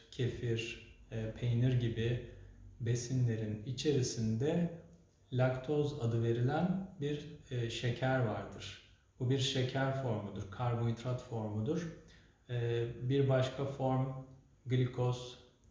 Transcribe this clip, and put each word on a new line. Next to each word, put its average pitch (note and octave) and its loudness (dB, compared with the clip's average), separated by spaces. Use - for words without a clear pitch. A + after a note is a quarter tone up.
kefir, - -2
e, A2+ -4
peynir A#2+ 4
gibi A#2 0
besinlerin A2+ 0
içerisinde C3 0
laktoz B2+ 2
adı A2+ 2
verilen C3 2
bir, D3 -2
e, A#2 -2
şeker C3 0
vardır. - -4
Bu B2 2
bir C3+ 4
şeker C3 0
formudur, G2+ -4
karbonhidrat A#2 0
formudur. A2 -2
E, A#2 0
bir C3 4
başka B2+ 2
form C3 0
glikoz, B2 0